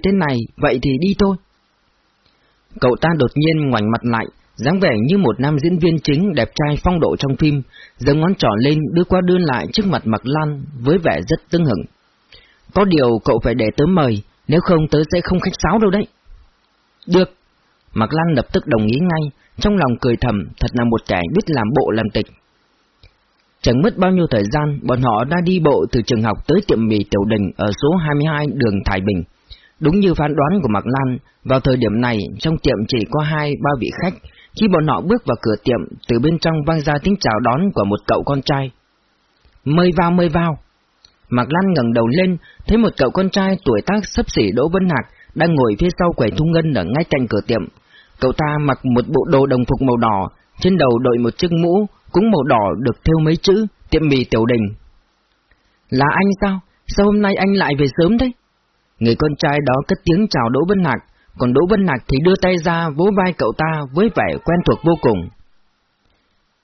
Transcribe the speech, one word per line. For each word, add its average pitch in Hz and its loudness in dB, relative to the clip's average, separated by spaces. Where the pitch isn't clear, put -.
thế 196 2
này, 151 0
vậy 127 0
thì 139 0
đi 190 0
thôi." 196 2
Cậu 123 2
ta 156 0
đột 123 2
nhiên 151 0
ngoảnh 107 0
mặt 117 -2
lại, 117 -2
dáng 160 -2
vẻ 156 2
như 190 2
một 123 0
nam 147 0
diễn 170 0
viên 165 2
chính 160 0
đẹp 113 -2
trai 147 -2
phong 180 0
độ 92 2
trong 139 -2
phim, 147 0
giơ 139 0
ngón 160 2
trỏ 156 0
lên 143 2
đưa 170 2
qua 185 2
đưa 180 2
lại 127 -2
trước 208 0
mặt 139 -2
Mạc 110 -2
Lan 147 -4
với 147 2
vẻ 120 0
rất 160 0
tưng 170 0
hửng. 101 -2
"Có 196 2
điều 135 2
cậu 113 2
phải 120 0
để 113 0
tớ 147 2
mời, 135 0
nếu 160 2
không 160 2
tớ 147 2
sẽ 180 0
không 180 -2
khách - -6
sáo 180 0
đâu 214 2
đấy." 208 -2
"Được." 180 2
Mạc 107 -2
Lan 160 0
lập 113 0
tức - -2
đồng 110 0
ý 117 0
ngay, 160 -2
trong 208 0
lòng 131 0
cười 120 0
thầm, 104 -2
thật 123 0
là 120 0
một 117 0
kẻ 92 -2
biết 214 0
làm 127 0
bộ 135 0
làm 107 -2
tịch. 110 -2
Chẳng 131 2
mất 208 0
bao 185 2
nhiêu 180 2
thời 104 0
gian, 147 -2
bọn 123 -2
họ 117 0
đã 156 -2
đi 180 0
bộ 135 2
từ 123 0
trường 113 0
học 110 -2
tới 170 2
tiệm 123 2
mì 107 0
Tiểu 101 0
Đình 104 0
ở 104 -2
số 151 2
hai 156 -2
mươi 147 0
hai 151 -2
đường 117 0
Thái 95 -2
Bình. 95 0
Đúng 156 2
như 185 2
phán 151 -2
đoán 156 2
của 131 0
Mạc 101 -2
Lan, 131 -2
vào 127 0
thời 127 2
điểm 113 0
này 120 0
trong 160 -2
tiệm 127 0
chỉ 127 -2
có 151 -2
hai 151 -2
ba 143 0
vị - -4
khách. 180 -4
Khi 214 2
bọn 160 2
họ 113 0
bước 196 -2
vào 120 0
cửa 110 0
tiệm, 120 0
từ 117 2
bên 156 0
trong 160 0
vang 160 0
ra 147 -2
tiếng 196 0
chào 110 0
đón 123 0
của 107 0
một 101 0
cậu 98 0
con 143 -2
trai. 139 -2
"Mời 175 4
vào, 170 2
mời 175 2
vào." 165 -2
Mạc 120 0
Lan 185 0
ngẩng 120 0
đầu 117 2
lên, 180 0
thấy 214 2
một 208 2
cậu 131 2
con 190 0
trai 190 0
tuổi 110 2
tác 208 0
xấp - -4
xỉ 110 0
Đỗ 123 0
Vân 185 0
Hạc 135 -4
đang 165 2
ngồi 120 2
phía - 0
sau 175 2
quầy 117 0
thu - -2
ngân 160 0
ở 95 -2
ngay 131 -2
cạnh 131 0
cửa 104 -2
tiệm. 113 -2
Cậu 127 0
ta 151 -2
mặc 143 -2
một 120 2
bộ 139 0
đồ 135 2
đồng 127 0
phục 127 -2
màu 123 2
đỏ, 110 0
trên 185 2
đầu 127 2
đội 123 2
một 117 -2
chiếc 175 -2
mũ 170 2
cũng 214 2
màu 170 2
đỏ 107 2
được - -4
thêu 160 4
mấy 160 2
chữ 202 2
tiệm 156 2
mì 131 2
Tiểu 113 2
Đình. 120 2
"Là 131 0
anh 196 2
sao? 190 -2
Sao 202 0
hôm 208 2
nay 196 0
anh 196 0
lại 156 0
về 143 2
sớm 190 2
thế?" 254 0
Người 117 2
con 151 -2
trai 147 0
đó 127 2
cất - 0
tiếng 175 2
chào 120 0
Đỗ 131 2
Vân 196 2
Hạc, 123 -2
còn 123 0
Đỗ 135 4
Vân 202 2
Hạc 131 -2
thì 135 0
đưa 185 4
tay 185 2
ra 170 -2
vỗ 185 2
vai 185 0
cậu 113 0
ta 156 -2
với 196 2
vẻ 87 0
quen 170 2
thuộc 120 2
vô 165 4
cùng. 107 2